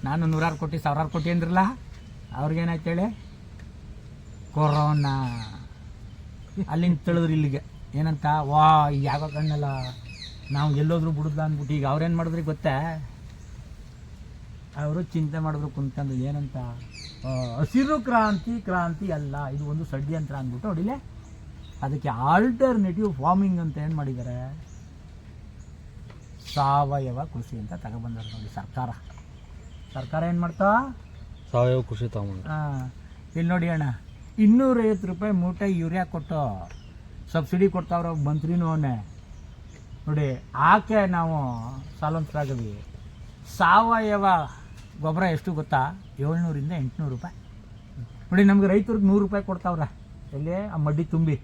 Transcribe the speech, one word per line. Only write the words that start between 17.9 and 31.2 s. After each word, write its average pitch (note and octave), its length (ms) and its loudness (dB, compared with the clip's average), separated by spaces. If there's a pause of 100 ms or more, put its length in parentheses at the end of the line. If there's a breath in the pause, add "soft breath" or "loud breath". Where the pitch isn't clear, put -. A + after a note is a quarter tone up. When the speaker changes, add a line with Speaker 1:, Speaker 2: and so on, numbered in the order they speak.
Speaker 1:
ಕ್ರಾಂತಿ, A3 640 2
ಕ್ರಾಂತಿ F3+ 500 -2
ಅಲ್ಲ, C#3+ 360 -4
ಇದು C#3+ 180 -4
ಒಂದು D3+ 200 -2
ಷಡ್ಯಂತ್ರ" C#3+ 500 -4
ಅಂದ್ಬಿಟ್ಟು C3 320 -4
ನೋಡಿಲೆ, G3+ 360 -2 (800)
ಅದಕ್ಕೆ C3+ 260 -2
ಆಲ್ಟರ್ನೇಟಿವ್ G3+ 1040 4
ಫಾರ್ಮಿಂಗ್ F3+ 460 4
ಅಂತ D#3 180 -2
ಏನ್ D3+ 180 -2
ಮಾಡಿದ್ದಾರೆ? C3 760 -6 (1800)
ಸಾವಯವ C#3 800 2
ಕೃಷಿ A#2 260 -8
ಅಂತ G#2+ 140 -8
ತಗೊಬಂದಾರೆ A2+ 560 -8
ನೋಡಿ G#2+ 260 -10
ಸರ್ಕಾರ. A#2+ 340 -6 (1040)
ಸರ್ಕಾರ D3 300 -4
ಏನ್ E3+ 180 2
ಮಾಡ್ತಾ? G#3 560 4 (540)